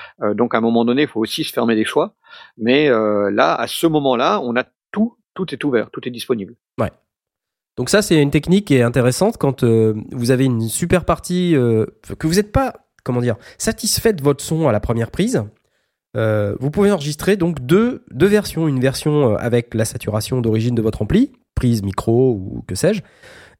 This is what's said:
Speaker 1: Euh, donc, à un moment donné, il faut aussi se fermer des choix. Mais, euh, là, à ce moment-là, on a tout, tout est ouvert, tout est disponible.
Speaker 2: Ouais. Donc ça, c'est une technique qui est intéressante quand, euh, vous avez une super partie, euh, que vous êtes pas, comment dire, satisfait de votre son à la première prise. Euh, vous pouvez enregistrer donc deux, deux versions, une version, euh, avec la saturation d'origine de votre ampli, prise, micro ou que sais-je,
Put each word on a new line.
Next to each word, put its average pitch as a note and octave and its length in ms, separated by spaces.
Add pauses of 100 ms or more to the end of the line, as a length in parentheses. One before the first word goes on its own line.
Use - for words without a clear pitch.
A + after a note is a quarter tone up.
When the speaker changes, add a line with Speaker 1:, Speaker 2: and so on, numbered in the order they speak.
(240)
Speaker 1:
Euh, G#2 100
donc, A#2+ 220
à - 20
un A2 40
moment A#2 240
donné, C3 180
il C3 40
faut A2 120
aussi A2 240
se - 100
fermer A#2 220
des G#2+ 100
choix. E3 300 (420)
Mais, C3 320
euh, G#2 400
là, C3+ 240
à A#2 140
ce - 180
moment-là, D3+ 580
on A#2+ 120
a B2+ 80 (280)
tout, A3 260 (180)
tout F#3 180
est C3+ 100
ouvert, A#2 280
tout - 160
est B2 40
disponible. A2+ 440 (260)
Speaker 2:
Ouais. G#2 80 (880)
Donc B2+ 120
ça, G#3 120
c'est E3 180
une C#3+ 120
technique F3 340
qui C#3 100
est B2 60
intéressante B2+ 560
quand, C3+ 260
euh, A2 300 (200)
vous B2 180
avez C3 140
une A#2 160
super E3+ 440
partie, F3 500
euh, A#2 300 (320)
que - 80
vous F3 140
êtes G#3 120
pas, C4+ 220 (300)
comment B2 180
dire, A#2+ 140 (240)
satisfait A3 540
de C#3+ 100
votre C#3+ 200
son D#3+ 240
à A#2+ 40
la G#2 80
première A2+ 320
prise. F#3+ 320 (760)
Euh, G#2+ 440
vous C#3+ 100
pouvez G3+ 220
enregistrer D3+ 420
donc E3 300
deux, A3 440
deux D3+ 180
versions, G3+ 420
une C3 100
version, C3+ 540
euh, - 20
avec A#2+ 380
la A2 100
saturation G#2+ 560
d'origine A2+ 340
de A2+ 80
votre G#2+ 200
ampli, G3 320 (220)
prise, A#2 280
micro A#2 480
ou G#2+ 380
que F2+ 60
sais-je, F#3 260 (580)